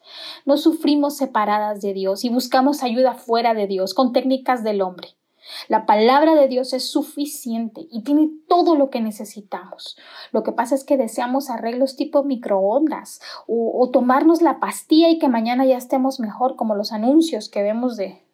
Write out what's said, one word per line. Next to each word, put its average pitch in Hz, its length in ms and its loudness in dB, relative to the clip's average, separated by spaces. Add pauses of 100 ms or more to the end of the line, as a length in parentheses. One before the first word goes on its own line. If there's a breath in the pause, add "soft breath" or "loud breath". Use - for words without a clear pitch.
(440 loud breath)
No 285 120 2
sufrimos 294 600 2
separadas 214 640 -2
de 202 140 -4
Dios 190 300 -2
y 247 40 -2
buscamos 262 560 0
ayuda 240 300 0
fuera 233 380 0
de 208 140 -2
Dios, 190 260 -4
con 262 200 0
técnicas 262 500 0
del 208 200 -2
hombre. 180 260 -8 (580 loud breath)
La 220 180 0
palabra 262 520 4
de 285 100 8
Dios 254 280 -2
es 254 140 -6
suficiente 254 1000 -6
y 226 140 -10
tiene 302 260 2 (160)
todo 339 300 4
lo 277 120 2
que 240 120 -6
necesitamos. 208 960 -12 (340 loud breath)
Lo 220 140 -2
que 220 80 -4
pasa 247 240 -2
es 277 80 -6
que 285 120 2
deseamos 254 540 -2
arreglos 233 460 -2
tipo 285 260 0
microondas 233 1000 -2 (280 loud breath)
o, 233 340 0
o 247 80 2
tomarnos 277 520 4
la 277 180 2
pastilla 320 480 2
y 330 100 2
que 311 80 0
mañana 247 400 0
ya 254 100 4
estemos 262 440 -2
mejor, 240 340 -4
como 220 220 -4
los 202 160 -4
anuncios 233 560 2
que 202 160 -4
vemos 233 320 -2
de 190 260 -8 (120)